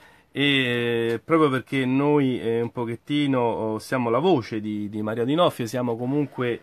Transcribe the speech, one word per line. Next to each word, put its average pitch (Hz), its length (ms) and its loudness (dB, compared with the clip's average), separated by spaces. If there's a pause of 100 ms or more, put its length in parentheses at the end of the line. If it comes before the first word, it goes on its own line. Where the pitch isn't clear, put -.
(360)
e 120 880 0
proprio 156 260 2
perché 131 360 -2
noi, 135 560 2
eh, 113 180 0
un 117 120 -2
pochettino, 131 680 -2
oh, 110 400 -2
siamo 120 300 -2
la 117 100 2
voce 139 400 2
di, 104 300 -4
di 107 120 -6
Mario 110 220 -2
Adinolfi, 147 440 2
siamo 123 280 -2
comunque, 127 680 -2